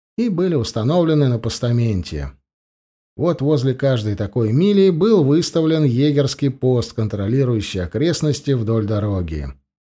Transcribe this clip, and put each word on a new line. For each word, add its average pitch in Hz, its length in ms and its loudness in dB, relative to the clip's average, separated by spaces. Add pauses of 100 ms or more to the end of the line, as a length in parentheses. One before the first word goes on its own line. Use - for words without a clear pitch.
(180)
и 233 120 -2
были 175 260 0
установлены 147 720 0
на 120 120 0
постаменте. 107 920 -2 (840)
Вот 160 260 -2
возле 135 340 2
каждой 120 400 0
такой 107 360 -2
мили 196 380 4
был 180 340 2
выставлен 160 600 2
егерский 139 680 2
пост, 127 440 0
контролирующий 110 880 -2
окрестности 147 720 -2
вдоль 113 360 0
дороги. 92 600 -4 (520)